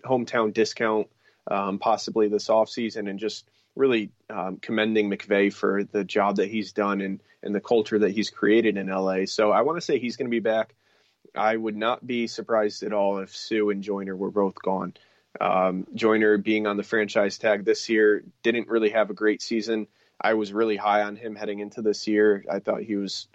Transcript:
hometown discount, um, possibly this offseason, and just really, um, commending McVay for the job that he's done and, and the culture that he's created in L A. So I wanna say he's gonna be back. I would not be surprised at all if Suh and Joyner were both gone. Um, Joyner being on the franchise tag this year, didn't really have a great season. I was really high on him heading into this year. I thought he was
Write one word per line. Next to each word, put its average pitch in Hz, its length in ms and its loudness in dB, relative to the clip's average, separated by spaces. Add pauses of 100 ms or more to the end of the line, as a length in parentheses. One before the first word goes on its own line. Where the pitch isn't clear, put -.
hometown 120 480 0
discount, 110 560 0 (420)
um, 98 280 -2
possibly 107 500 0
this 104 200 -2
offseason, 110 600 0
and 98 100 -8
just 107 300 -8 (280)
really, 123 340 2 (200)
um, 95 260 -6
commending 110 540 0
McVay 101 420 2
for 98 320 0
the 101 180 -2
job 101 340 0
that 101 120 0
he's 107 240 -6
done 101 300 0
and, 98 180 -6 (220)
and 104 120 -4
the 101 60 0
culture 110 380 2
that 104 120 4
he's 101 200 -2
created 107 480 2
in 95 100 -6
L 95 220 -2
A. 95 160 0
So 104 260 2
I 98 100 4
wanna 160 180 0
say 151 180 0
he's 117 180 -6
gonna 127 140 -6
be 117 100 2
back. 110 340 0 (600)
I 110 200 0
would 110 220 -4
not 113 300 -2
be 120 200 -2
surprised 107 560 -2
at 101 120 -6
all 101 240 0
if 95 180 -12
Suh 107 320 0
and 98 140 -2
Joyner 98 340 -6
were 95 140 -4
both 98 260 0
gone. 92 380 -4 (440)
Um, 92 560 0
Joyner 110 440 4
being 107 280 0
on 101 120 0
the 101 40 -4
franchise 104 540 0
tag 104 300 0
this 110 240 0
year, 107 340 4 (180)
didn't 117 260 0
really 110 200 2
have 104 220 2
a 107 40 -8
great 107 280 0
season. 110 440 -2 (320)
I 107 140 0
was 107 220 -2
really 110 240 2
high 104 240 2
on 104 140 -4
him 107 200 -12
heading 104 220 -6
into 104 240 -10
this 107 240 0
year. 104 440 4
I 98 100 -2
thought 110 200 -2
he 107 160 -4
was 98 380 -6